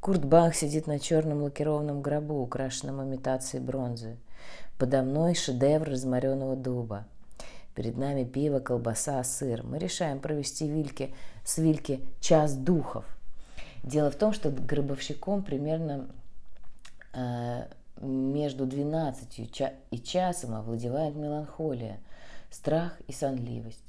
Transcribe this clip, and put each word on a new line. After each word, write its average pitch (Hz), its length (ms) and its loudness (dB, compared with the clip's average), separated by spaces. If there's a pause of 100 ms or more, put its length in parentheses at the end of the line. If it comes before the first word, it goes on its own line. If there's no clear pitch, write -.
Курт 185 240 4
Бах 160 320 8
сидит 156 320 0
на 147 100 2
чёрном 151 440 2
лакированном 147 600 0
гробу, 147 400 0
украшенном 135 600 -4
имитацией 131 600 -2
бронзы. 120 540 -4 (600)
Подо 131 260 4
мной 156 320 4
шедевр 147 540 4
разморённого 131 680 0
дуба. 120 500 -4 (720)
Перед 117 200 -2
нами 135 280 0
пиво, 139 340 2
колбаса, 123 640 0
сыр. 123 400 -2
Мы 120 160 -4
решаем 165 400 -2
провести 147 480 -2
Вильке, 147 480 -2 (300)
с - 140 0
Вильке 156 420 4 (200)
час 151 340 8
духов. 135 500 2 (800)
Дело 143 260 4
в 135 60 -6
том, 214 160 4
что 160 180 2
гробовщиком 143 920 2
примерно, 147 680 -2 (1040)
э, 123 540 -2 (340)
между 135 680 0
двенадцатью 143 800 -2
ча-, - 260 -2 (180)
и 123 80 -6
часом 175 560 0
овладевает 120 640 -2
меланхолия, 147 840 -4 (520)
страх 165 420 0 (160)
и 139 40 -8
сонливость. 120 760 -4